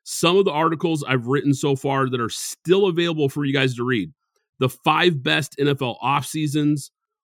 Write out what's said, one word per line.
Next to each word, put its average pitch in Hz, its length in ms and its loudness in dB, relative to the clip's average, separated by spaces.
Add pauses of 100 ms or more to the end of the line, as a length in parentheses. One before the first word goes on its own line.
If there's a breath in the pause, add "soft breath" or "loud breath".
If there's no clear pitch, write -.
some 170 320 0
of 196 80 6
the 190 60 0
articles 160 540 0
I've 123 240 -2
written 139 260 2
so 139 220 0
far 135 340 -2
that 123 100 -4
are 113 80 -4
still - 580 0
available 165 420 0
for 147 160 -4
you 139 80 -2
guys 135 240 0
to 120 80 -4
read. 110 280 -2 (460)
The 127 100 2
five 156 540 2
best 151 380 -2
N 143 80 2
F 139 120 0
L 120 220 -4
off 135 240 0
seasons, 147 640 -2 (340)